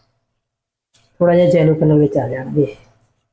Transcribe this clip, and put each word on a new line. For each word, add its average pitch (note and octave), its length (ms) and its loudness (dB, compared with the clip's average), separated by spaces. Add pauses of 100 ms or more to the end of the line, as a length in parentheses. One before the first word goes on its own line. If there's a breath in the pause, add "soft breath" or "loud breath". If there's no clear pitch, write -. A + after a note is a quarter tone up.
(1200)
ਥੋੜ੍ਹਾ F3 180 2
ਜਿਹਾ F3 100 2
ਯੈਲੋ D#3+ 280 2
ਕਲਰ D#3 200 0
ਵਿੱਚ D3 240 0
ਆ A#2+ 100 -4
ਜਾਣਗੇ। C3+ 480 -6 (560)